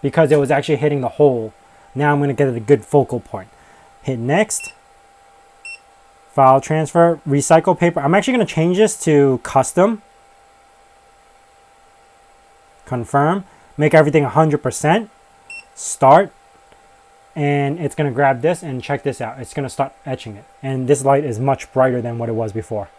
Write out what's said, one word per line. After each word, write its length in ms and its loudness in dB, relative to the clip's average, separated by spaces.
because 300 2
it 60 4
was 120 0
actually 260 0
hitting 260 -2
the 80 -4
hole. 420 0
Now 180 0
I'm 80 0
gonna 120 -2
get 160 0
a 100 -4
good 260 2
focal 360 0
point. 280 -16
Hit 160 -6
next. 540 -2
File 280 4
transfer, 680 0
recycle 480 2
paper. 240 0
I'm 140 0
actually 200 0
gonna 120 0
change 300 -2
this 280 0
to 380 2
custom. 580 0
Confirm. 580 -2
Make 180 0
everything 300 4
a 40 -4
hundred 340 0
percent. 480 -2
Start. 580 2
And 420 -2
it's 160 -6
gonna 160 -2
grab 320 0
this 200 -2
and 200 -10
check 200 -6
this 180 -6
out. 200 -10
It's 120 -16
gonna 160 -8
start 240 -6
etching 300 -10
it. 80 -20
And 260 -6
this 160 2
light 200 2
is 140 -6
much 340 -4
brighter 280 2
than 160 -8
what 120 -6
it 60 -4
was 180 -4
before. 360 -8